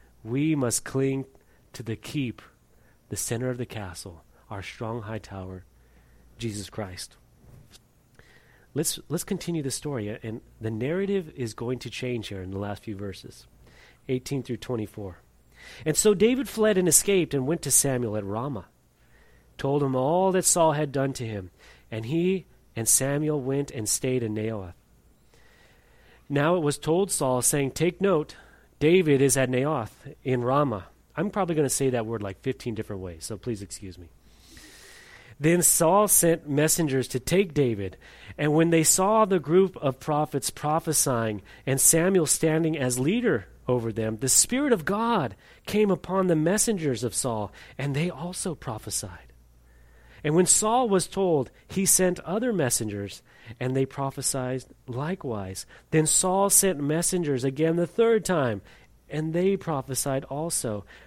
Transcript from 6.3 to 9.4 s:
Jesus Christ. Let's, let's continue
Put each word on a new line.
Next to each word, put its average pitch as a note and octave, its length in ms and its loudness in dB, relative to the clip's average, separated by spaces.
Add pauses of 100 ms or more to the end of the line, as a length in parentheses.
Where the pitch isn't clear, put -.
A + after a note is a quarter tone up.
Jesus G#2 320 -8
Christ. F#2 460 -12 (1600)
Let's, - 260 -2 (100)
let's D#3+ 160 -4
continue E3+ 380 -4